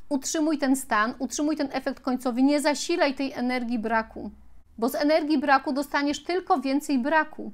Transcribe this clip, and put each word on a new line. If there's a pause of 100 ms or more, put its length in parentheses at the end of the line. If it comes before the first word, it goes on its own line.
utrzymuj
ten
stan,
utrzymuj
ten
efekt
końcowy,
nie
zasilaj
tej
energii
braku. (480)
Bo
z
energii
braku
dostaniesz
tylko
więcej
braku.